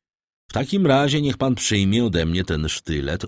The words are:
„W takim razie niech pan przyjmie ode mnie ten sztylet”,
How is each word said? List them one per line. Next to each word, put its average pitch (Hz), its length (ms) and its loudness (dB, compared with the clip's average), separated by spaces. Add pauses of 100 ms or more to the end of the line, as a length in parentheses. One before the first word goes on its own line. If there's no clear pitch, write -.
(500)
„W - 20 -18
takim 170 340 0
razie 143 360 2
niech 135 140 -2
pan 135 180 0
przyjmie 104 500 2
ode 85 220 0
mnie 87 180 0
ten 78 240 -2
sztylet”, 73 600 -4